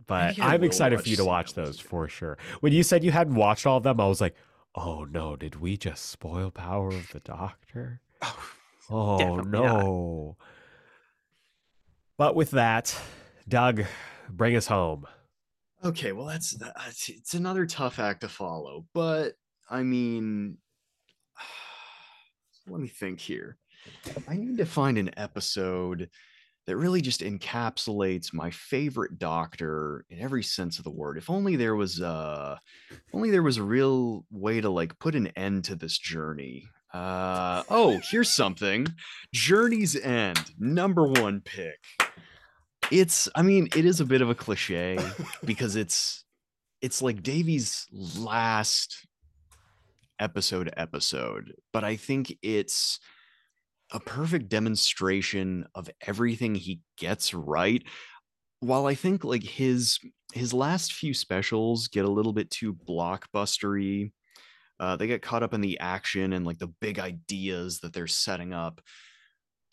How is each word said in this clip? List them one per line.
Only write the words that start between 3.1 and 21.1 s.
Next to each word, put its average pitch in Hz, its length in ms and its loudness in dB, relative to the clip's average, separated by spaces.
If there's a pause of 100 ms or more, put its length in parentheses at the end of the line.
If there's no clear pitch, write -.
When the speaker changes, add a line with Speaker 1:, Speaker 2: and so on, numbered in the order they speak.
Speaker 1:
hadn't 156 220 4
watched 107 320 6
all 131 120 6
of 113 40 0
them, 123 180 4
I 98 80 6
was 95 120 4
like, 92 140 2 (400)
"Oh 82 300 -6
no, 76 320 -6
did 73 200 -10
we 90 200 -2
just 85 300 -6
spoil 90 440 -6
Power 95 460 -4
of 87 120 -10
the 76 120 -14
Doctor?" 120 800 -10 (220)
Speaker 3:
Oh, - 280 -8 (400)
Speaker 1:
Oh, 107 260 2
Speaker 3:
definitely 92 440 2
not. - 20 4
Speaker 1:
no. 90 720 2 (1800)
But 147 180 4
with 151 180 2
that, 117 440 4 (520)
Doug, 120 360 4 (440)
bring 113 280 2
us 107 100 2
home. 82 400 2 (760)
Speaker 2:
Okay, 160 300 -2
well, 120 140 -8
that's, 160 260 -6
that's, - 580 -10
it's - 240 -12
another 180 320 0
tough 139 320 -2
act 104 240 0
to 107 60 -6
follow, 80 680 -8
but, 160 400 0 (340)
I 127 140 -2
mean, 117 760 -2 (800)